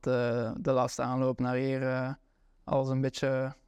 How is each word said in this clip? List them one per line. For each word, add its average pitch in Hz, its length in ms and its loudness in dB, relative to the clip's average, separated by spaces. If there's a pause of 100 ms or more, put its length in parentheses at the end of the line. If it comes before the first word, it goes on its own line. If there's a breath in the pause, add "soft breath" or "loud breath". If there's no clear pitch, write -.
eh, 120 560 0
de 135 140 0
laatste 127 300 0
aanloop 127 380 0
naar 127 160 0
hier, 131 320 0
eh, 127 260 -2 (500)
alles 135 260 0
een 131 120 2
beetje 135 540 0 (120)